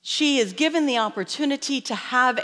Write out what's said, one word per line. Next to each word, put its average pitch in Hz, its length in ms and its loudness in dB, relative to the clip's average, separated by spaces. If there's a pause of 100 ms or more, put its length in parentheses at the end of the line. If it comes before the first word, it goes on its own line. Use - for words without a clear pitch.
She 285 300 2
is 196 140 0
given 311 340 2
the 247 120 2
opportunity 277 800 -2
to - 160 -6
have 247 480 2